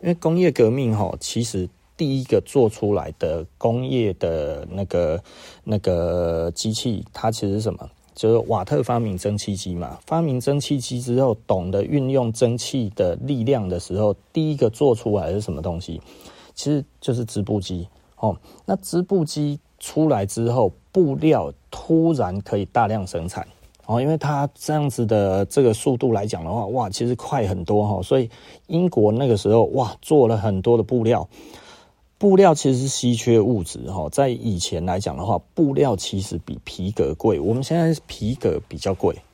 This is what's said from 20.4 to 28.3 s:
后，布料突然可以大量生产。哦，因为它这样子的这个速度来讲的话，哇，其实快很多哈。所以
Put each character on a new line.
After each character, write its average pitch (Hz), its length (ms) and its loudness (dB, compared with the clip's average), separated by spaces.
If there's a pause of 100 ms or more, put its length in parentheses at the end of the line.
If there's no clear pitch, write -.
后， 117 220 2 (180)
布 156 260 2
料 131 360 2 (180)
突 165 440 2
然 101 260 -2
可 104 160 -4
以 101 100 0
大 117 200 2
量 101 200 -2
生 85 220 -6
产。 - 180 -10 (400)
哦， 117 140 0
因 139 80 0
为 160 80 2
它 143 380 -2
这 - 180 -6
样 147 160 2
子 120 160 -2
的 101 420 2
这 - 140 2
个 117 140 6
速 127 220 0
度 120 160 0
来 104 140 -2
讲 101 160 -6
的 80 80 -6
话， 110 180 -2
哇， 110 200 -2
其 104 180 -4
实 127 100 0
快 123 300 -2
很 92 180 -4
多 104 220 2
哈。 98 160 -2
所 135 160 2
以 120 120 0 (380)